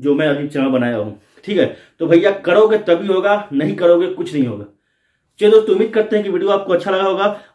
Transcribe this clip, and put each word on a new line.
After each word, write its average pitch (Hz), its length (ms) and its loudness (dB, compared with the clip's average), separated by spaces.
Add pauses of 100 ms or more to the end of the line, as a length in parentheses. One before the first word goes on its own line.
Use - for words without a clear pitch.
जो 139 140 0
मैं 151 140 0
अभी 143 200 -4
channel 135 200 -2
बनाया 120 280 -2
हूँ, 107 220 -8 (260)
ठीक 202 140 -2
है। - 160 0 (260)
तो 165 60 -2
भैया, 170 240 4 (100)
करोगे 214 400 2
तभी 175 260 0
होगा, 196 460 0
नहीं 143 240 -2
करोगे 175 320 4
कुछ - 260 -8
नहीं 135 120 0
होगा। 104 180 -10 (720)
चलिए 208 140 4
दोस्तों, 220 220 4
उम्मीद 220 160 0
करते 214 260 -2
हैं 208 80 -2
कि 196 60 -6
video 185 200 -2
आपको 196 220 -2
अच्छा 175 180 0
लगा 190 120 0
होगा। 196 240 0 (280)